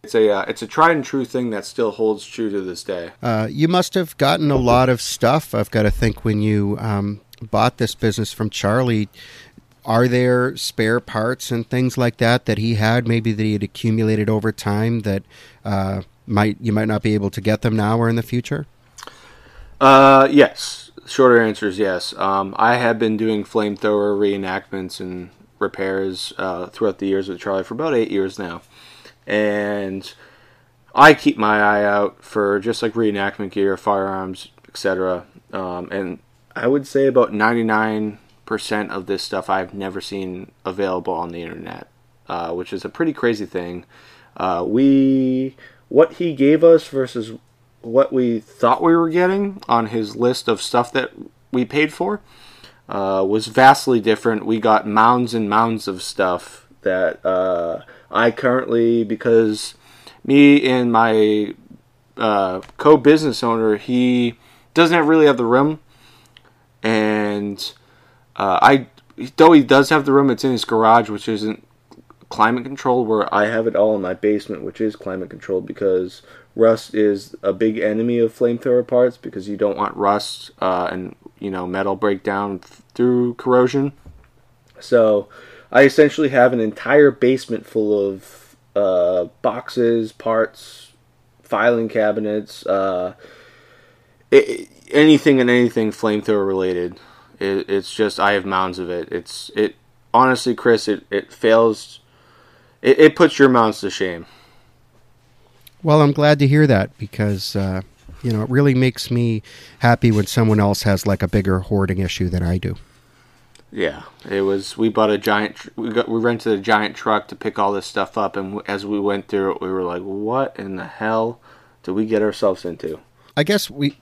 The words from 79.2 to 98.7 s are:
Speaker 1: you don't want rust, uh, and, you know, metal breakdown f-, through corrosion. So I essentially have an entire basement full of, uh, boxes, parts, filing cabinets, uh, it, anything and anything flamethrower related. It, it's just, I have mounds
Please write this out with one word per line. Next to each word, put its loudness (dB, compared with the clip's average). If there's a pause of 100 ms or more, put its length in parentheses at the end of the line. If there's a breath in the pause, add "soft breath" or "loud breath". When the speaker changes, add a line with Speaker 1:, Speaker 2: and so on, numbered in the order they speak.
Speaker 1:
you -8
don't 0
want -4
rust, -2 (100)
uh, -2
and, -10 (240)
you -8
know, -8
metal -2
breakdown -4
f-, -20 (120)
through 0
corrosion. 0 (880)
So 2 (420 loud breath)
I 6
essentially 4
have 4
an -2
entire 4
basement -2
full 0
of, -14 (180)
uh, 0 (160)
boxes, -2
parts, -6 (500)
filing 0
cabinets, -4
uh, -2 (1160 soft breath)
it, 2 (220)
anything 6
and 2
anything 2
flamethrower -2
related. -2 (400 soft breath)
It, -4
it's -4
just, -2
I 2
have -2
mounds -4